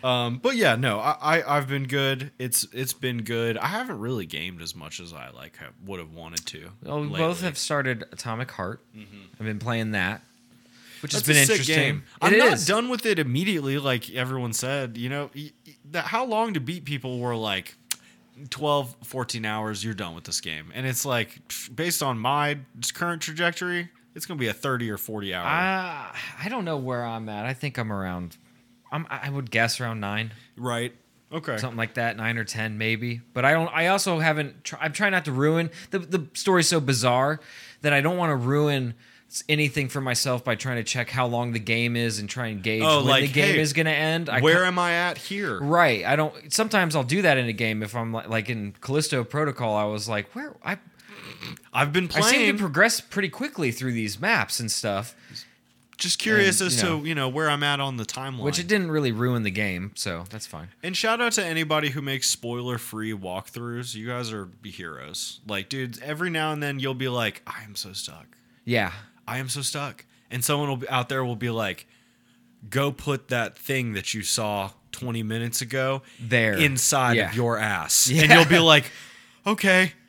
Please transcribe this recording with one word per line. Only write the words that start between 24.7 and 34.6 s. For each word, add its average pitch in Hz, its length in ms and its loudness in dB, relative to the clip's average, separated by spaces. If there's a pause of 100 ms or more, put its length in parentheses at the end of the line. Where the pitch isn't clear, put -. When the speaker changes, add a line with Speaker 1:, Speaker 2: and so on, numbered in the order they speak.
Speaker 1:
or 101 80 -4
forty 101 360 -6
hour. 90 120 -4
Speaker 2:
I, 175 680 -2 (280)
I 180 60 -6
don't 240 160 -4
know 160 120 -2
where 127 260 -4
I'm 113 260 -6
at. 104 180 -6
I 131 60 -4
think 131 260 -6
I'm 110 120 -4
around, 90 460 -6 (540)
I'm, 156 180 -6
I 139 220 -8
would 139 180 -6
guess 113 320 2
around 113 200 -4
nine. 107 320 -4 (220)
Speaker 1:
Right. 120 380 -4 (380)
Okay. 147 260 -6
Speaker 2:
Something 117 200 -6
like 113 180 -2
that, 117 200 0
nine 113 220 -2
or 110 60 -4
ten 110 340 -4
maybe. 113 440 -2 (120)
But 123 100 -2
I 139 100 6
don't, 165 200 2
I 165 140 2
also 185 320 2
haven't, 151 440 0